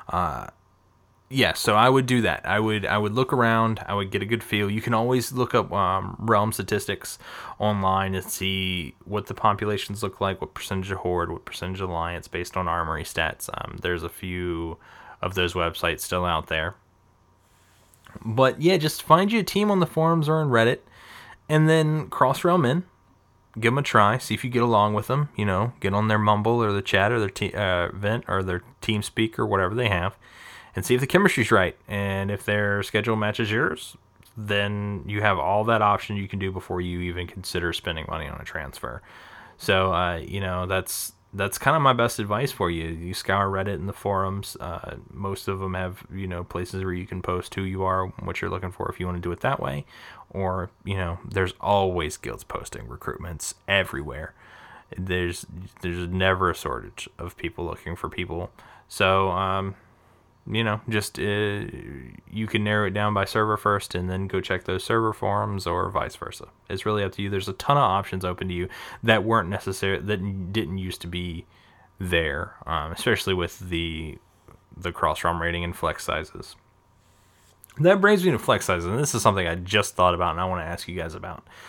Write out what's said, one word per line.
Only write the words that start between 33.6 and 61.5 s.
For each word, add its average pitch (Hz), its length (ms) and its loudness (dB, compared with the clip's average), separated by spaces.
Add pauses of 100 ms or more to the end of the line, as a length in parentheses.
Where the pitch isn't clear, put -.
then 104 680 -2
you 104 160 -2
have 104 160 4
all 95 280 2
that 113 160 4
option 104 340 2
you 98 120 -4
can 101 120 -6
do 95 120 -2
before 90 300 -6
you 87 200 -4
even 90 260 -4
consider 87 460 -4
spending 80 340 -6
money 78 200 -6
on 73 120 -10
a 69 60 -12
transfer. 65 560 -10 (560)
So, 95 360 2
uh, 87 240 0
you 98 240 -6
know, 92 240 -2
that's, - 480 -4 (200)
that's 98 240 -2
kinda 151 220 2
my 135 120 6
best 120 280 2
advice 107 340 -2
for 92 160 0
you. 82 180 -2
You 82 260 -6
scour 98 360 0
Reddit 98 260 -2
and 90 140 -6
the 98 40 -6
forums. 98 680 -2
Uh, - 380 -8 (120)
most 98 400 -8
of 95 120 -4
'em 95 120 -6
have, 92 360 -6
you 95 180 -8
know, 90 180 -6
places 95 380 -6
where 92 100 -2
you 90 120 -6
can 92 160 -8
post - 340 -4
who 95 80 -4
you 92 200 -4
are, 92 240 0
what 92 340 -8
you're 92 80 -4
looking 92 220 -6
for - 180 -6
if - 100 -10
you 90 60 -4
wanna 90 140 -4
do 87 120 -4
it 85 100 -8
that 135 180 -2
way. 71 260 -6 (440)
Or, 92 400 -4 (140)
you 98 120 -4
know, 87 300 -4
there's 92 340 0
always 92 580 2
guilds - 260 -10
posting - 440 -10
recruitments - 640 -8 (140)
everywhere. 76 640 -2 (640)
There's, 90 480 -2 (360)
there's 87 260 -4
never 92 420 4
a 80 60 0
shortage - 640 -8
of - 200 -10
people 85 280 -6
looking 80 300 -8
for 82 140 -8
people. 87 420 -6 (360)
So, 95 440 4
um, 95 440 0 (720)
you 110 160 0
know, 107 240 0
just, 107 300 -2
uh, 104 480 0 (640)